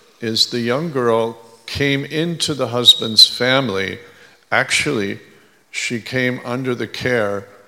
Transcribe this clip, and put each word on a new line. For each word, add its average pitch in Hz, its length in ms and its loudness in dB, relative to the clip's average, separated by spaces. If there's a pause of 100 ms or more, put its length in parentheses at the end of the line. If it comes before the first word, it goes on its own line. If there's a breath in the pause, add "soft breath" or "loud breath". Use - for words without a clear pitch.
(180)
is 110 280 0
the 123 120 -4
young 127 340 0
girl 117 380 2 (340)
came 139 440 -2
into 156 460 -2
the 131 140 -2
husband's 117 580 4 (100)
family. 113 640 0 (500 loud breath)
Actually, 113 720 0 (500 soft breath)
she - 300 -6
came 127 440 -2
under 127 320 -2
the 117 140 -6
care 104 580 -2 (200)